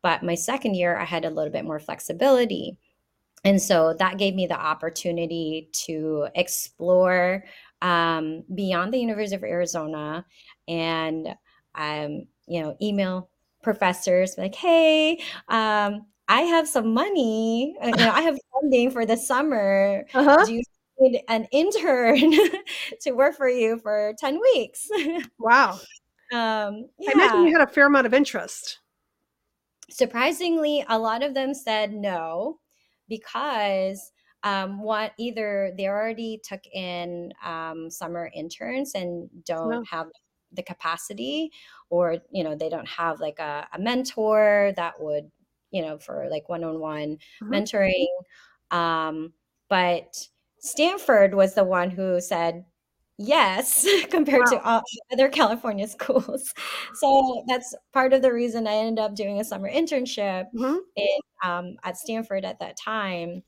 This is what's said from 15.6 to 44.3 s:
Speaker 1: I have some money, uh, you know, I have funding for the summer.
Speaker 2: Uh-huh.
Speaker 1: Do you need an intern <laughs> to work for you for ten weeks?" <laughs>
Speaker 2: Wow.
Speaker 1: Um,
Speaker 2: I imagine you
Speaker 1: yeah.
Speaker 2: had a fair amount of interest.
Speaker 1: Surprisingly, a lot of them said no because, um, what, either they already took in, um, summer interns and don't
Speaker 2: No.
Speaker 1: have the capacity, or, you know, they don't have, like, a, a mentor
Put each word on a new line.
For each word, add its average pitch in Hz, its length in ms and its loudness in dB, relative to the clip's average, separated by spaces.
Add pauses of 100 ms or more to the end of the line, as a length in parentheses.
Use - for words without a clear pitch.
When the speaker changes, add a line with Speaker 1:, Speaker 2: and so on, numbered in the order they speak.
Speaker 1:
I 233 140 6
have 330 260 4
some 226 260 0
money, 240 880 0
uh, - 60 -2
you 226 80 0
know, 226 160 4
I 262 100 4
have 320 160 2 (140)
funding 262 400 4
for 240 140 -2
the 226 120 2
summer. 202 960 2
Speaker 2:
Uh-huh. 285 320 8
Speaker 1:
Do 226 80 -4
you 233 100 -4 (360)
need 262 300 6
an 220 220 0
intern 302 800 4
<laughs> - 680 2
to 285 120 -2
work 277 240 4
for 262 120 2
you 233 300 0
for 214 400 -2
ten 302 200 -2
weeks?" 440 520 2
<laughs> 330 480 -4
Speaker 2:
Wow. 226 400 4 (540)
Speaker 1:
Um, 220 560 -4 (180)
Speaker 2:
I - 60 0
imagine 349 300 6
you 320 100 6
Speaker 1:
yeah. 330 60 4
Speaker 2:
had 277 100 4
a - 20 -18
fair 285 160 6
amount 269 200 4
of 220 60 2
interest. - 680 -2 (1080)
Speaker 1:
Surprisingly, 294 1000 0
a 226 80 2
lot 226 260 -2
of 285 100 -4
them 269 200 -2
said 214 400 -4
no 190 680 -6 (500)
because, 208 1040 -4 (320)
um, 196 360 -4
what, 214 380 -2
either 208 600 -4
they 196 100 -4
already 220 560 -4
took 196 180 -14 (120)
in, 175 600 -8 (100)
um, 165 460 -10
summer 170 440 -10
interns 247 600 -8
and 175 340 -8 (140)
don't 165 260 -6
Speaker 2:
No. 233 200 -4
Speaker 1:
have 160 180 -8 (460)
the 185 100 -10
capacity, 233 880 -8 (380)
or, 175 280 0 (140)
you 185 120 -4
know, 156 120 -4
they 156 140 -6
don't 160 180 -8
have, 165 320 -4
like, 151 200 -8
a, 147 340 -8
a 165 60 -12
mentor 214 960 2